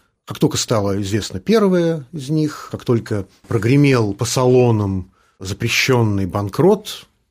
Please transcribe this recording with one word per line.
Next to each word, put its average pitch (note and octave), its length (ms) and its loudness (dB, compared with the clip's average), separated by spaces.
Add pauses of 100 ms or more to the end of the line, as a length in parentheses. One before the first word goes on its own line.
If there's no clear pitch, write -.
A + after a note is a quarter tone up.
(240)
как - 140 -12
только - 180 0
стала G2+ 460 0
известна G2 360 -4
первая F3 720 0
из C#3 180 -8
них, D#3 420 -4
как - 120 -10
только A2+ 440 -2 (180)
прогремел A#2 680 2
по - 100 -6
салонам A#2 880 2 (260)
запрещенный G#2 840 0
«Банкрот», G#2 800 0 (240)